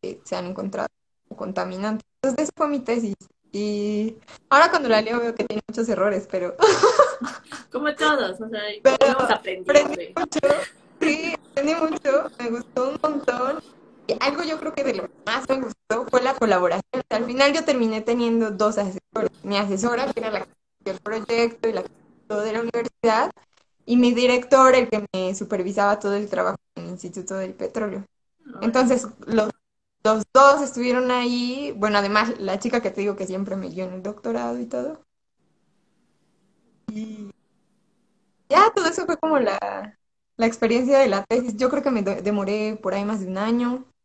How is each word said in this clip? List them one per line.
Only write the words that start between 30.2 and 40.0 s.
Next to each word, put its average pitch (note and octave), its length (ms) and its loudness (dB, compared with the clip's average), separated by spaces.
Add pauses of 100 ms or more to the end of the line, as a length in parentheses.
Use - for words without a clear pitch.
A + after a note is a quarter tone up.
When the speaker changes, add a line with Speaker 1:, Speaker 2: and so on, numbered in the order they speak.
Speaker 1:
dos C#4 300 8
estuvieron B3 480 0
ahí. B3 680 -2
Bueno, G#3 220 2
además, G#3+ 400 2
la G3 200 -4
chica A#3 220 -2
que G#3 80 -2
te G3 120 -6
digo G3+ 140 -2
que F#3 120 -6
siempre F#3+ 280 -6
me F#3 140 -8
guió F3+ 160 -8
en F#3 80 -12
el F#3 100 -12
doctorado A#3 560 -6
y A#3+ 60 -8
todo. B3+ 360 -8 (1900)
Y G#3+ 380 -10 (1200)
ya, G4 260 8
todo F4 120 0
eso F4 180 -2
fue D#4+ 120 -2
como D#4+ 220 2
la, G3+ 200 0 (800)